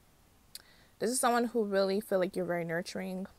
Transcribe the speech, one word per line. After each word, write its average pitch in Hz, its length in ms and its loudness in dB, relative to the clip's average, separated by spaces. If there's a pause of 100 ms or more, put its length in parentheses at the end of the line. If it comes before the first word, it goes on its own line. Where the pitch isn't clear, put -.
(1000)
this 208 100 0
is 254 120 0
someone 240 240 4
who 226 180 0
really 196 380 2
feel 196 180 2
like 185 160 0
you're 185 80 -2
very 170 220 -2
nurturing. 185 600 -6 (140)